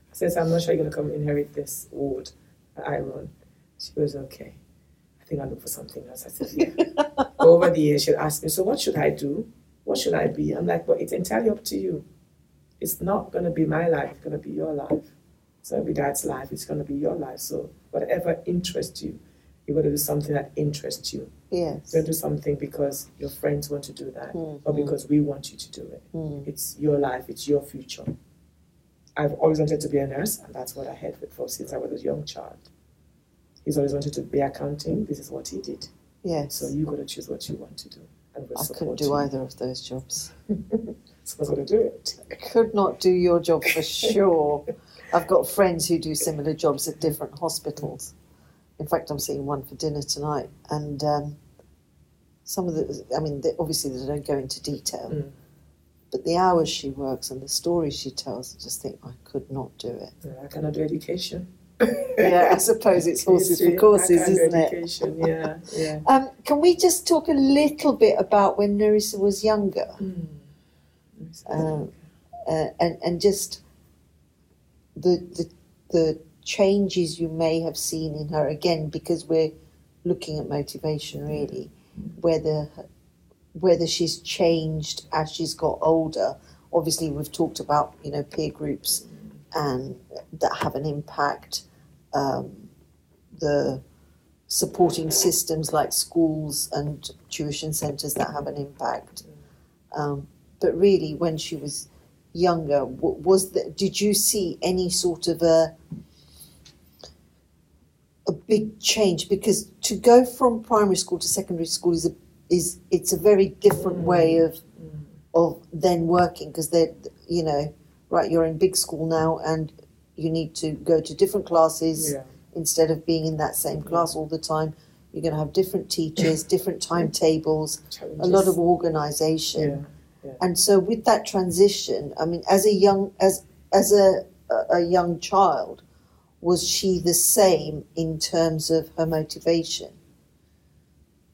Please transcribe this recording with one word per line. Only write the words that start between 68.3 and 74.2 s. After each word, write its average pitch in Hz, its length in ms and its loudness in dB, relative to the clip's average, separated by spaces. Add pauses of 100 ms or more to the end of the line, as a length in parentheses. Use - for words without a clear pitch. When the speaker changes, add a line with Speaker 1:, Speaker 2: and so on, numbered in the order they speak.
Speaker 2:
when 202 180 2
Nerissa 214 420 2
was 196 240 0
younger? 208 460 0 (120)
Speaker 1:
Mm. 180 260 -8 (920)
Nerissa 160 300 -18
was - 100 -6
Speaker 2:
Um, - 80 -
Speaker 1:
younger. 156 260 -6 (560)
Speaker 2:
uh, 160 200 0 (120)
and, 170 240 0
and 170 160 -2
just - 400 0 (1400)